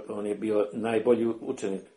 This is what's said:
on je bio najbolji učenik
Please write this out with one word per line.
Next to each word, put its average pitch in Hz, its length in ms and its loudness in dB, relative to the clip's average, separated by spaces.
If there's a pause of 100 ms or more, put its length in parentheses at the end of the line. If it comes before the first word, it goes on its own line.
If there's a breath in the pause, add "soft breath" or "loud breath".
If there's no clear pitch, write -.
on 104 180 -6
je 101 80 -2
bio 104 380 2
najbolji 117 540 2 (140)
učenik 101 400 -4 (160)